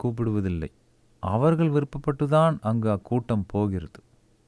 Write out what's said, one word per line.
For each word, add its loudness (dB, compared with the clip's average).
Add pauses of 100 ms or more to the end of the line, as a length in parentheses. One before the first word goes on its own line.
கூப்பிடுவதில்லை. -2 (480)
அவர்கள் 2
விருப்பப்பட்டுதான் 0
அங்கு 0
அக்கூட்டம் -2
போகிறது." -4 (460)